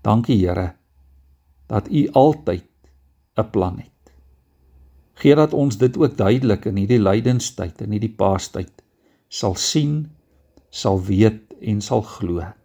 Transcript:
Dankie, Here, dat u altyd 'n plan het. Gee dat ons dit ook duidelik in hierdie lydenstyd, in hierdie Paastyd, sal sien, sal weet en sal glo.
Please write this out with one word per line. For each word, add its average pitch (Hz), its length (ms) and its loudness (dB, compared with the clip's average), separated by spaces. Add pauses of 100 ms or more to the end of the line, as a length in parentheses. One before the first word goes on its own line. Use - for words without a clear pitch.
Dankie, 117 380 2
Here, 90 280 -4 (920)
dat - 240 -4
u 143 220 0
altyd 135 520 2 (720)
'n 110 140 -2
plan 92 280 -2
het. - 340 -20 (1000)
Gee 143 220 4
dat 151 180 4
ons 135 260 0
dit 127 180 0
ook 139 200 0
duidelik 110 480 0
in 101 120 -4
hierdie 104 260 2
lydenstyd, 107 760 -2
in 104 100 -8
hierdie 107 260 -4
Paastyd, - 640 -2 (460)
sal 98 260 -2
sien, 151 560 -2 (600)
sal 98 320 0
weet 104 580 2
en 104 200 -2
sal 110 220 -2
glo. 87 420 -8 (200)